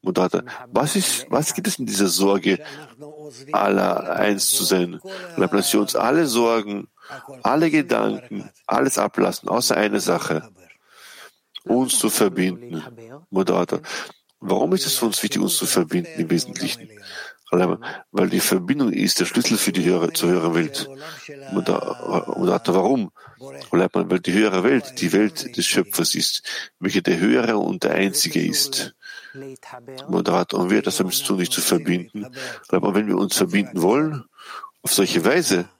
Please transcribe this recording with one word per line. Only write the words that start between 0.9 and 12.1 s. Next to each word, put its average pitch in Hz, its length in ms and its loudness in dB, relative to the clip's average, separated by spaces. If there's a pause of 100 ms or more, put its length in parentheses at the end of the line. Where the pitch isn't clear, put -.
ist, - 340 -2
was 147 240 0
gibt 190 120 -4
es 196 120 -4
in 127 80 -4
dieser 101 220 2
Sorge, 98 540 2 (880)
aller 98 640 2
eins 101 340 0
zu - 140 0
sein? 90 360 0 (360)
Bleibt, 92 180 0
dass 101 180 2
wir 107 80 4
uns - 160 0
alle 147 300 4
Sorgen, 113 640 0 (540)
alle 156 280 2
Gedanken, 107 800 -2 (160)
alles - 320 2
ablassen, 95 500 0
außer - 280 2
eine 104 240 2
Sache, - 500 -2 (1120)
uns 120 340 2
zu 113 120 2